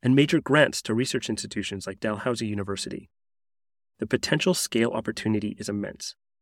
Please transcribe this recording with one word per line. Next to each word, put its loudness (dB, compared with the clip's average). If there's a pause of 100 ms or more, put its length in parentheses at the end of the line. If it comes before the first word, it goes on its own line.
and 6
major 6
grants 4
to 0
research -2
institutions -6
like -10
Dalhousie -2
University. -6 (880)
The -4
potential 2
scale 0
opportunity -2
is -8
immense, -6 (260)